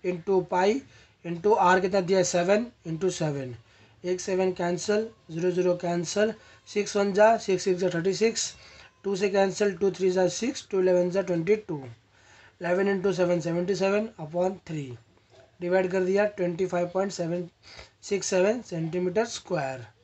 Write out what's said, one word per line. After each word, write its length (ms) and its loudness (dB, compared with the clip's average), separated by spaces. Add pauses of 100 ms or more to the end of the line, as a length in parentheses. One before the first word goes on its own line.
into 380 0
पाई 380 2 (440)
into 300 2
आर 240 6
कितना 200 0
दिया 180 2
है, 60 4
सेवन 420 2 (200)
इंटू 240 -2
सेवन, 460 -4 (480)
एक 160 -2
सेवन 320 0
कैंसिल, 560 0 (220)
ज़ीरो 200 0
ज़ीरो 240 2
कैंसिल, 600 -2 (320)
सिक्स 300 -4
वन 160 2
जा, 240 6
सिक्स 280 -2
सिक्स 160 0
जा 80 0
थर्टी 260 0
सिक्स, 400 0 (500)
टू 120 -2
से 120 0
कैंसिल, 480 2
टू 140 2
थ्री 200 0
जा 180 2
सिक्स, 420 -4
टू 100 0
इलेवन 300 4
जा 120 0
ट्वेंटी 340 0
टू, 280 -8 (760)
इलेवन 260 2
इंटू 240 0
सेवन 280 2
सेवेंटी 340 -2
सेवन 340 0 (120)
upon 320 -2 (140)
थ्री, 320 -8 (640)
डिवाइड 320 0
कर 120 0
दिया 200 2
ट्वेंटी 420 -2
फ़ाइव 280 -2
पॉइंट 180 -2
सेवन 360 -4 (540)
सिक्स 240 -4
सेवन 360 2
सेंटीमीटर 640 -2
स्क्वायर। 600 -6 (180)